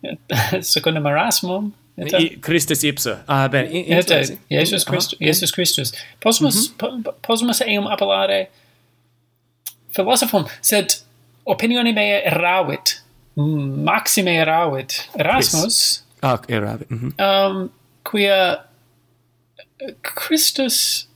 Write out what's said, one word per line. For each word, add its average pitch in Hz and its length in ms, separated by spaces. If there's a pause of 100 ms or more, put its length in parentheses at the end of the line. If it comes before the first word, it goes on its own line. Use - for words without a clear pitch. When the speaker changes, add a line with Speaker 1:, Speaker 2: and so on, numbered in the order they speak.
Speaker 1:
Et, - 160 (100)
<laughs> 139 360
secundum 160 400
Erasmum, 190 680 (240)
et, 175 160
Speaker 2:
I-, 180 260
Christus 151 440
ipse. 139 340 (100)
Ah, 135 200
bene. 135 240
I-, 165 200
Speaker 1:
et, 165 80
Speaker 2:
interesting. 165 400 (100)
Speaker 1:
Iesus 165 380
Speaker 2:
Aha, - 80
Speaker 1:
Christ-, 175 240
Speaker 2:
bene. 156 120
Speaker 1:
Iesus 160 200
Christus. 156 400 (280)
Possumus, 233 500
Speaker 2:
Mhm. - 80
Speaker 1:
po-, 254 260
po-, - 200
possumus 233 380
eum 208 260
appellare 196 600 (1400)
philosophum, 214 540 (160)
sed - 340 (500)
opinione 233 480
mea 208 320
eravit, 170 760 (340)
maxime 151 920 (100)
eravit 160 800
Erasmus. 170 460
Speaker 2:
Quis? - 400 (200)
Ah, 127 240
eravit. 110 440
Mhm. 127 280
Speaker 1:
Um, 196 520 (320)
quia 196 600 (1400)
Christus - 1120